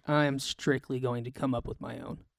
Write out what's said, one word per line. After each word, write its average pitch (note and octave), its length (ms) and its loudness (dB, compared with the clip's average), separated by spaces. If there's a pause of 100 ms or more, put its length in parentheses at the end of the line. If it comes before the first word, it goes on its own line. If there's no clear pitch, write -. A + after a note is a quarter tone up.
I D3 200 4
am C#3 120 2
strictly C3+ 600 0
going A#2+ 240 0
to B2+ 80 -8
come C3 240 0
up A#2 100 -2
with - 140 -8
my A#2+ 200 -8
own. - 200 -10 (200)